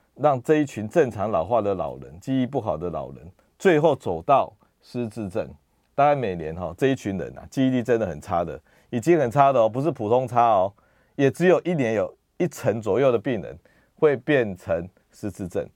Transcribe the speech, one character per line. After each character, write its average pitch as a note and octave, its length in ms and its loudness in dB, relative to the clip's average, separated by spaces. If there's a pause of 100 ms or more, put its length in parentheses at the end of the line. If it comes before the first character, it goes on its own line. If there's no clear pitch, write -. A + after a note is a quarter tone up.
(140)
让 C#3 300 0
这 D#3 140 4
一 D3+ 80 0
群 G#2+ 220 -8
正 C#3 220 2
常 G2+ 220 -4
老 E2+ 120 0
化 A2+ 160 0
的 G2+ 140 0
老 D2+ 240 -6
人、 C2+ 220 -18
记 C3 200 -4
忆 B2+ 60 0
不 C3 160 -4
好 F#2 160 -4
的 E2+ 140 -8
老 C#2 200 -8
人， C#2 200 -20 (260)
最 E3+ 220 4
后 D3+ 160 2
走 E2+ 260 -6
到 B2 320 2 (260)
失 B2 280 -8
智 G#2+ 200 -8
症？ F2+ 200 -6 (480)
大 C#3 100 4
概 D3 100 4
每 A2 200 -4
年 D#2+ 200 -8
哈， F2 220 -8
这 C3+ 100 2
一 C3+ 80 2
群 G2 220 -6
人 C2+ 180 -8
啊， - 140 -16
记 C3+ 180 0
忆 C3 40 2
力 B2+ 100 0
真 A#2 180 0
的 A2 60 0
很 D2+ 160 -6
差 F2 220 -2
的， D2 180 -8 (300)
已 B2 80 -4
经 D#3+ 200 2
很 B2+ 100 0
差 C#3 220 4
的 C3 80 2
哦， A2 80 6
不 A#2 140 -4
是 D#3 80 -2
普 B2 180 -4
通 B2 200 2
差 A#2 240 4
哦， G2 200 2 (440)
也 C#3 160 4
只 E3+ 160 0
有 E3 140 6
一 F3 120 -4
年 B2 200 0
有 G2 220 -2 (220)
一 A#2 100 0
成 A2+ 320 -4
左 G#2+ 200 0
右 C3+ 120 4
的 A#2+ 60 2
病 A2 240 -4
人 C2 160 -14 (380)
会 D3+ 200 2
变 A#2+ 400 0
成 F2 320 -6 (240)
失 G#2 200 -10
智 F#2+ 160 -8
症。 F#2+ 280 -6